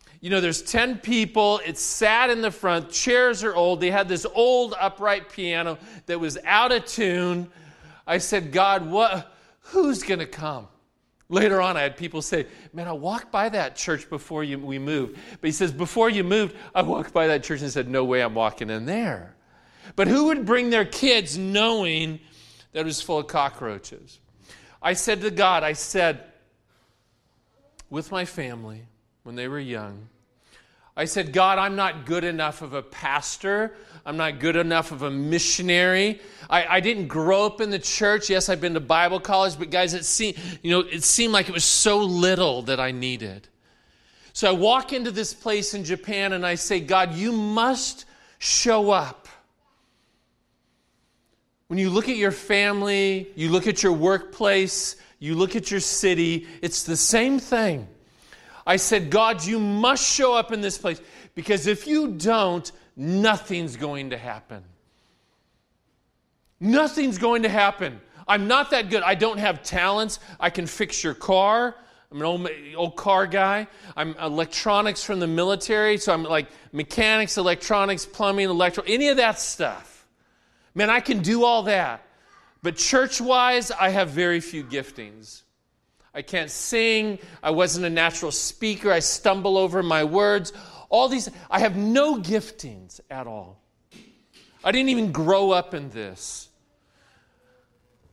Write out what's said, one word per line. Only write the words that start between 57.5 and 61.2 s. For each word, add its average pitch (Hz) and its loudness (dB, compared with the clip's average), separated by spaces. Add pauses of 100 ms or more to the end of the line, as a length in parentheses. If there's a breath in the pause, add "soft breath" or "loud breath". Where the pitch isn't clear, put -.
I 185 4
said, 190 0
"God, 208 2
you 220 -2
must 214 4
show 254 4
up 233 0
in 220 -4
this 196 -4
place, 170 -4 (360 loud breath)